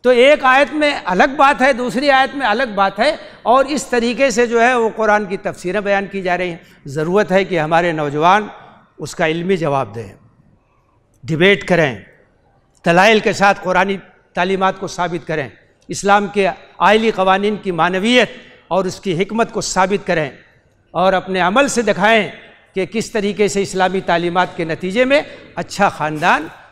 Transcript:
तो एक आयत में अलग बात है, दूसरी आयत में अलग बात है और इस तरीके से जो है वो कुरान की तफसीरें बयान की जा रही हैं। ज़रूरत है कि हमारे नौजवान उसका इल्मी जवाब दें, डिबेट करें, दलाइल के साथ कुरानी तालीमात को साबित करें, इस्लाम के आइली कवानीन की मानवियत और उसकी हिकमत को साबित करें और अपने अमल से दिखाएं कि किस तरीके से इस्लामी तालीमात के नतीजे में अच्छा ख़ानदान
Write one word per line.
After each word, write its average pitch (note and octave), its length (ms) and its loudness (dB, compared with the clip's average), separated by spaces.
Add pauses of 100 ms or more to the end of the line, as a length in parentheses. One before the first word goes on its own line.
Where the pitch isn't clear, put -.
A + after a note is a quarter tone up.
तो B3 100 4
एक C#4 300 4
आयत C4 280 4
में D4+ 220 0
अलग B3+ 420 0
बात C#4 240 4
है, C4+ 140 4
दूसरी B3 360 -2
आयत C4+ 240 2
में C#4 120 -4
अलग A3 300 -2
बात G3 220 0
है C#4+ 200 0 (280)
और C4+ 220 4
इस C#4 220 -6
तरीके B3 400 0
से A#3 160 2
जो A#3 140 0
है B3 180 4
वो A3+ 140 0
कुरान G#3 340 0
की F#3+ 120 -6
तफसीरें F3+ 460 -6
बयान G3+ 240 0
की G3 140 -8
जा F3+ 140 0
रही F3+ 140 -4
हैं। E3 100 -12 (280)
ज़रूरत D#3+ 420 0
है F#3+ 140 2
कि F3 140 -4
हमारे E3 360 2
नौजवान D#3 560 2 (480)
उसका D#3 300 -4
इल्मी E3+ 300 -2
जवाब C#3 340 -2
दें, G#2+ 180 -12 (1120)
डिबेट F#3 400 2
करें, C#3+ 400 0 (800)
दलाइल G3 360 4
के G#3 140 -2
साथ G3 300 2
कुरानी F#3 320 0 (400)
तालीमात F#3+ 420 0
को F#3 100 -8
साबित F3 360 -6
करें, D3+ 260 -6 (380)
इस्लाम G3+ 420 0
के G3 160 -2 (360)
आइली A3 300 4
कवानीन G3 460 0
की F#3+ 160 -6
मानवियत F#3+ 600 2 (360)
और F#3 160 0
उसकी F#3 280 -6
हिकमत G#3+ 360 -2
को G3+ 120 -6
साबित F#3+ 420 0
करें D#3 260 -2 (640)
और F#3 200 2
अपने F#3 280 -2
अमल A3+ 260 2
से A#3 160 -2
दिखाएं G3+ 480 2 (420)
कि F#3 140 -2
किस - 240 -6
तरीके G3+ 360 0
से G3+ 140 -2
इस्लामी F#3 400 -2
तालीमात F3 540 -2
के F3 80 -4
नतीजे F#3 400 -2
में B3+ 200 2 (320)
अच्छा F#3+ 340 0
ख़ानदान D#3+ 600 -2 (220)